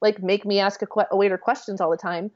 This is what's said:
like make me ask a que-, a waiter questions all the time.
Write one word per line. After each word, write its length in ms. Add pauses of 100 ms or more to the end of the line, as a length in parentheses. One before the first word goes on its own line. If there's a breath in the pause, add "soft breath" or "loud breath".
like 220
make 220
me 140
ask 220
a 60
que-, 240
a 60
waiter 200
questions 440
all 100
the 60
time. 380